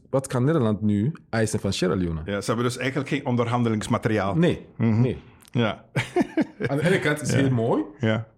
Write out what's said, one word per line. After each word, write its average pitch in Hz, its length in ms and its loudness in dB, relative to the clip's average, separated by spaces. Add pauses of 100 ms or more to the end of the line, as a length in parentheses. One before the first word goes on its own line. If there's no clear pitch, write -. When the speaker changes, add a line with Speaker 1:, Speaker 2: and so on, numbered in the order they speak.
Speaker 1:
wat 131 180 0
kan 123 160 0
Nederland 120 380 2
nu 104 300 2 (180)
eisen 110 300 0
van 98 140 -2
Sierra 123 220 0
Leone? 85 300 -2
Speaker 2:
Ja, 101 160 -4
ze - 60 -8
hebben 120 180 0
dus 123 120 -4
eigenlijk 135 320 -4
geen 139 160 -4
onderhandelingsmateriaal. 113 1080 0
Speaker 1:
Nee, 156 300 2 (120)
Speaker 2:
Mhm. 113 240 2
Speaker 1:
nee. 123 160 0 (340)
Speaker 2:
Ja. 110 340 -2 (360)
<laughs> - 460 -4
Speaker 1:
Aan 139 100 -2
de 147 100 -2
ene 190 120 2
kant 147 220 -2
is 131 60 -6
het 117 120 2
Speaker 2:
Ja. 139 60 4
Speaker 1:
heel 135 100 2
mooi. 135 280 0 (160)
Speaker 2:
Ja. 110 280 0 (100)